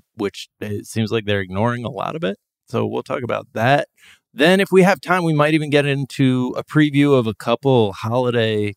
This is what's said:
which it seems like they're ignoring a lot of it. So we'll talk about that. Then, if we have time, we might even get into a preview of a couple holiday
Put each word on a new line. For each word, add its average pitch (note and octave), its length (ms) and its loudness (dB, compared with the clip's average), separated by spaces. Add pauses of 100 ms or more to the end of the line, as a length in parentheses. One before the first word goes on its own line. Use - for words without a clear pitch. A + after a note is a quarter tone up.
(160)
which - 340 -8 (100)
it G#2 280 -8
seems A2 240 -4
like A2+ 140 -2
they're G2+ 160 0
ignoring A2 420 -4
a A2 60 -6
lot G2 260 -8
of D#3+ 80 -8
it. G3 140 -6 (300)
So A2 200 -2
we'll A#2+ 160 -6
talk C#3+ 200 -6
about A2 300 -6
that. B2+ 340 0 (480)
Then, E3+ 240 4
if F#3+ 120 0
we F#3+ 100 6
have G#2 180 4
time, F3+ 240 -2
we E3 100 0
might D3 200 2
even D3+ 160 -2
get C#3+ 160 4
into C3 720 0
a - 60 -6
preview C#3+ 520 4
of A#2+ 120 2
a G#2+ 80 -4
couple A#2 580 0
holiday A2 840 -2